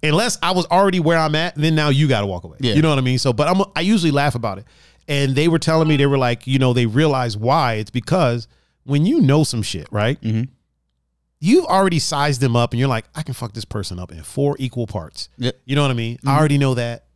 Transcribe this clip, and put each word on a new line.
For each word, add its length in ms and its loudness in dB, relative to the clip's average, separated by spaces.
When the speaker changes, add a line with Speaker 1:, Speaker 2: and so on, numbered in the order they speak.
Speaker 1:
Unless 400 0
I 80 0
was 160 0
already 320 2
where 180 2
I'm 160 0
at, 220 -2
then 180 0
now 160 2
you 180 2
gotta 200 0
walk 160 -8
away. 160 -18
Speaker 2:
Yeah. 160 0
Speaker 1:
You 80 4
know 60 4
what 100 2
I 20 0
mean? 160 0
So, 160 0
but 140 2
I'm, 160 2
I 60 -2
usually 300 2
laugh 240 0
about 240 -6
it. 60 -20
And 280 0
they 120 4
were 100 2
telling 300 2
me, 100 4
they 80 4
were 140 2
like, 260 -2
you 140 0
know, 140 2
they 120 2
realize 500 0
why. 400 0
It's 140 -8
because 580 0
when 240 2
you 120 2
know 240 4
some 200 -4
shit, 280 -8
right? 300 -2
Speaker 2:
Mm-hmm. 220 -2
Speaker 1:
You've 260 2
already 340 2
sized 400 -2
them 160 2
up 160 2
and 80 -4
you're 80 2
like, 180 -2
"I 80 -8
can 100 -10
fuck 200 -10
this 120 -12
person 340 -10
up 120 -14
in 120 -16
four 360 -4
equal 280 -6
parts." 400 -12
Speaker 2:
Yep. 260 -6
Speaker 1:
You 100 -4
know 60 2
what 100 0
I 40 -2
mean? 220 -6
Speaker 2:
Mm-hmm. 120 -6
Speaker 1:
"I 80 4
already 200 4
know 180 0
that." 300 -8